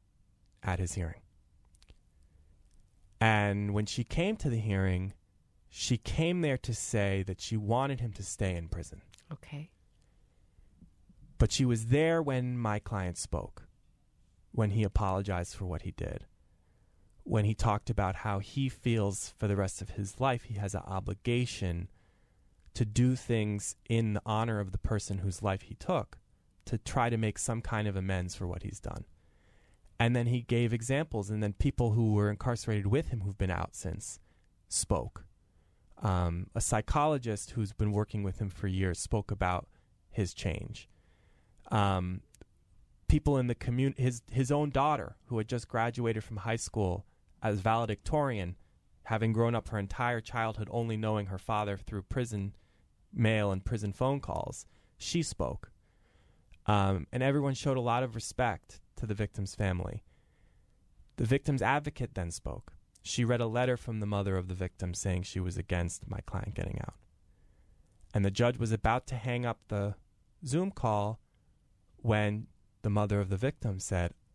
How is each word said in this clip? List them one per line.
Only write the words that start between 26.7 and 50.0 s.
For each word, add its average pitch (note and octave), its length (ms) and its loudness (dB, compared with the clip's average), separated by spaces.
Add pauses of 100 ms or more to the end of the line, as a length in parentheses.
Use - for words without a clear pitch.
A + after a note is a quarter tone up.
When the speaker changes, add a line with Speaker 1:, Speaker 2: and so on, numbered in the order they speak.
Speaker 1:
try A#2+ 320 2
to A#2 80 2
make A2 200 0
some A#2 240 -2
kind G#2+ 260 0
of G2 80 0
amends F#2 380 -2
for F2+ 140 -6
what F2 160 -6
he's - 160 -8
done. - 240 -8 (960)
And A#2+ 160 4
then A#2+ 120 2
he A#2+ 140 2
gave A#2 320 2
examples, A#2 560 -2
and G#2+ 140 0
then G#2 100 0
people B2 380 2
who A2 220 6
were G#2 160 6
incarcerated G#2+ 580 0
with C3+ 220 4
him A2+ 120 -2
who've G2 160 -4
been F#2 140 0
out F2 240 -4
since - 440 -8 (480)
spoke. - 580 -2 (760)
Um, F2+ 540 0
a A2+ 60 0
psychologist B2 920 0
who's G#2+ 220 -2
been G#2 180 0
working G#2 320 0
with F#2+ 160 -4
him G2+ 100 -2
for - 180 -6
years F#2 300 0
spoke - 320 -2
about F2+ 380 -2 (420)
his F#2+ 240 -2
change. - 560 -6 (840)
Um, F#2+ 500 2 (840)
people D3 300 4
in B2 80 2
the A#2+ 80 0
commun-, B2+ 440 0
his, B2 340 0
his B2+ 200 0
own D3 200 2
daughter, C#3 540 0
who A#2 120 -2
had G#2+ 100 -2
just A#2+ 200 -4
graduated A#2 560 0
from A2 140 -10
high A2+ 180 -2
school G2+ 500 -2 (380)
as G#2 160 0
valedictorian, A2+ 960 0 (480)
having A2+ 300 2
grown A#2 200 2
up A2 160 -2
her G#2+ 80 -4
entire A#2 440 -2